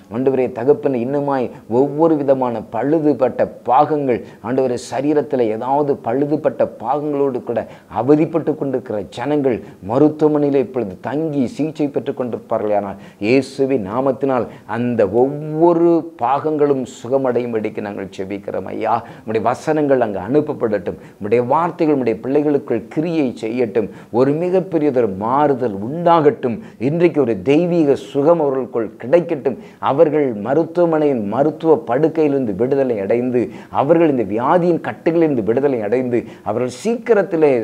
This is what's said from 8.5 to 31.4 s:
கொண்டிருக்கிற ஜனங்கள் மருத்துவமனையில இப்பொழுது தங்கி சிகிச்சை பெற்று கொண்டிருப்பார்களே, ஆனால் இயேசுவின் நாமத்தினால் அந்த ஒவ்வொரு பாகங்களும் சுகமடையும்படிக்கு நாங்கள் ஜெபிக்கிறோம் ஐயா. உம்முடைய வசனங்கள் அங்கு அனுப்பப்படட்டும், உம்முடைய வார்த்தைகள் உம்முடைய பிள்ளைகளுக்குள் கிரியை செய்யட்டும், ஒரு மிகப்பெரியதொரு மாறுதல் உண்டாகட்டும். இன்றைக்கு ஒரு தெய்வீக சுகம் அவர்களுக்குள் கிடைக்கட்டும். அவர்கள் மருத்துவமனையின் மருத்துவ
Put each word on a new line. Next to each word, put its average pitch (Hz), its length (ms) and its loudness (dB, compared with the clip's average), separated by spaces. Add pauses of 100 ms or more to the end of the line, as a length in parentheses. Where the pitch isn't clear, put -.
கொண்டிருக்கிற 123 460 -4
ஜனங்கள் 131 600 -2 (280)
மருத்துவமனையில 147 640 2
இப்பொழுது 117 460 -2
தங்கி 143 460 -2
சிகிச்சை 151 400 -4
பெற்று 135 300 -4
கொண்டிருப்பார்களே, 110 580 -2
ஆனால் 101 200 -2 (240)
இயேசுவின் 131 720 0
நாமத்தினால் 131 560 0 (200)
அந்த 113 440 0
ஒவ்வொரு 156 1080 2
பாகங்களும் 139 640 0 (180)
சுகமடையும்படிக்கு 120 800 -2
நாங்கள் 101 360 -8
ஜெபிக்கிறோம் 98 560 -6
ஐயா. 107 320 -2 (200)
உம்முடைய 110 160 -2
வசனங்கள் 135 640 0
அங்கு 101 140 -4
அனுப்பப்படட்டும், 113 800 -2 (200)
உம்முடைய 117 340 0
வார்த்தைகள் 160 440 0
உம்முடைய 117 260 0
பிள்ளைகளுக்குள் 135 640 0
கிரியை 160 380 -2 (140)
செய்யட்டும், 113 480 -2 (220)
ஒரு 135 220 2 (100)
மிகப்பெரியதொரு 151 760 0
மாறுதல் 123 600 0 (100)
உண்டாகட்டும். 147 720 2 (300)
இன்றைக்கு 160 320 2
ஒரு 113 200 0 (100)
தெய்வீக 160 440 4
சுகம் 143 460 2
அவர்களுக்குள் 127 500 -2 (120)
கிடைக்கட்டும். 147 540 0 (340)
அவர்கள் 147 420 2
மருத்துவமனையின் 151 920 0
மருத்துவ 151 500 2 (100)